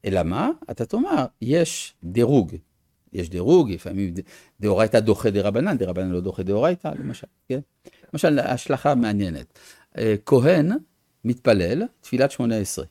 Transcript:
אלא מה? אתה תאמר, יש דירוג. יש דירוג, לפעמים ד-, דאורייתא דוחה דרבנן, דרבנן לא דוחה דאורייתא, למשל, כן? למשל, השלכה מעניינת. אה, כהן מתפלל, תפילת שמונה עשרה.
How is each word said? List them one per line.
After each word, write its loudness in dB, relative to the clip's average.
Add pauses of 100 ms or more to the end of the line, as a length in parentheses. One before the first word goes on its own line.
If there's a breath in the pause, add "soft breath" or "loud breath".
אלא 2
מה? -2 (220)
אתה -4
תאמר, -2 (160)
יש -2 (100)
דירוג. 2 (580)
יש -6
דירוג, 2
לפעמים -4
ד-, -8 (400 loud breath)
דאורייתא 2
דוחה 2
דרבנן, 0
דרבנן -4
לא -2
דוחה -6
דאורייתא, 0 (120)
למשל, -12 (220)
כן? -4 (540 loud breath)
למשל, 2
השלכה -2
מעניינת. -2 (380 loud breath)
אה, 2 (100)
כהן 4 (520)
מתפלל, 0 (180)
תפילת 0
שמונה -2
עשרה. -6